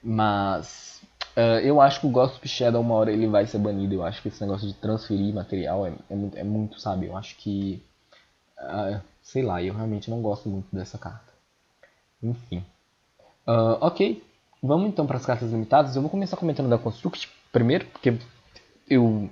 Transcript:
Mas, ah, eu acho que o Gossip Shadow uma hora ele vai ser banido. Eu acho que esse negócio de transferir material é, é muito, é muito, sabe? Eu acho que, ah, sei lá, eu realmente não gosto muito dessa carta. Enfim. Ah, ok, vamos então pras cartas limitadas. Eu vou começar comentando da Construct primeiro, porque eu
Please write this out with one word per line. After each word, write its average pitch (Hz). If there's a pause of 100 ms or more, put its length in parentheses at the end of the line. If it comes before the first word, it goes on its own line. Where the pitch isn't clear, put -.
Mas, 101 (360)
ah, 143
eu 143
acho 139
que 160
o 139
Gossip 127
Shadow 117
uma 117
hora 110
ele 110
vai 104
ser 113
banido. 101
Eu 87
acho 87
que -
esse -
negócio 101
de 98
transferir 104
material 95
é, 82 (180)
é 98
muito, 101
é -
muito, 107
sabe? 92
Eu 87
acho -
que, 98 (760)
ah, 95 (220)
sei -
lá, 90
eu 95
realmente 107
não 117
gosto 107
muito 98
dessa 92
carta. - (880)
Enfim. 113 (840)
Ah, 113
ok, 196 (380)
vamos 165
então 175
pras 127
cartas 117
limitadas. 131
Eu 135
vou 151
começar 196
comentando 143
da 117
Construct - (240)
primeiro, 127
porque 123 (680)
eu 110